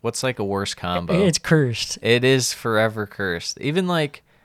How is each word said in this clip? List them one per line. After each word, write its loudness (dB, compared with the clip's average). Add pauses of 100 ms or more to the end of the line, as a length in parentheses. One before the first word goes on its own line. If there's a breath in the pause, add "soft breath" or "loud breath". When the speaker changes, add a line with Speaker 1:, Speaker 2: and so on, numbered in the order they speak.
Speaker 1:
What's, -4
like, -2
a -2
worse -2
combo? -4 (120)
Speaker 2:
It's 2
cursed. 0
Speaker 1:
It 4
is 4
forever 0
cursed. -6
Even, -2
like, -2 (220 soft breath)